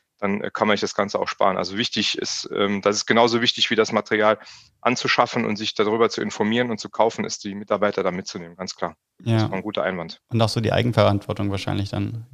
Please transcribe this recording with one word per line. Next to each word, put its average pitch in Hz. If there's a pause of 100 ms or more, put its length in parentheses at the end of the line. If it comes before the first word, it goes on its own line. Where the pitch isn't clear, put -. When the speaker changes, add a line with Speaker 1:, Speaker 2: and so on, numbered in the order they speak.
(180)
Speaker 1:
dann, 101
äh, -
kann 107
man 104
sich -
das 101
Ganze 101
auch 95
sparen. 95
Also 95
wichtig 113
ist, -
ähm, 101
das 104
ist -
genauso 117
wichtig, -
wie 117
das 107
Material 107 (420)
anzuschaffen 123
und 107
sich 107
darüber 110
zu -
informieren 113
und 107
zu 104
kaufen, 110
ist -
die 101
Mitarbeiter 101
da 92
mitzunehmen, 90
ganz 92
klar. 85 (300)
Speaker 2:
Ja. 113
Speaker 1:
Das 107
war 95
ein 92
guter 101
Einwand. 87
Speaker 2:
Und 113
auch 110
so 117
die 110
Eigenverantwortung 101
wahrscheinlich 101
dann 104